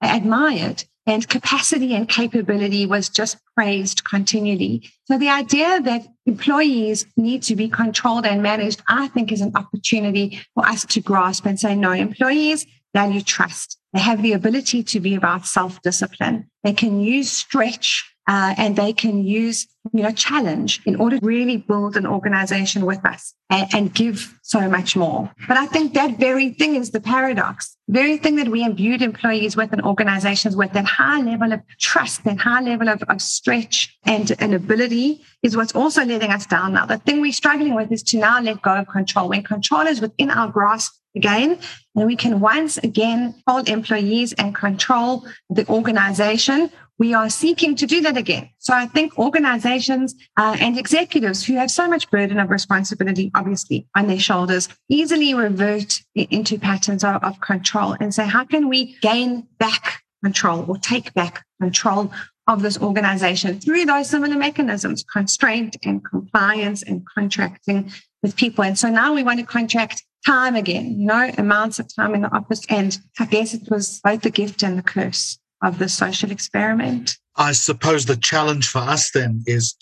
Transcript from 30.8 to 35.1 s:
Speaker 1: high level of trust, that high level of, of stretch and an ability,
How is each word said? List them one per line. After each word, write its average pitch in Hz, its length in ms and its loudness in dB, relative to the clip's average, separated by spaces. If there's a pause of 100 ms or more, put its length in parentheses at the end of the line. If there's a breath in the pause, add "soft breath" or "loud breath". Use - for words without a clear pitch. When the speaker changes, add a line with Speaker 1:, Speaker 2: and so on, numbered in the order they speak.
Speaker 1:
high 285 360 2
level 226 320 0
of 214 80 -6 (180 soft breath)
trust, - 460 -2
that 208 120 0
high 240 240 2
level 233 260 0
of, 214 160 0
of 196 160 -2
stretch - 840 -2
and 214 360 0
an 208 140 2
ability, 233 720 0 (180 soft breath)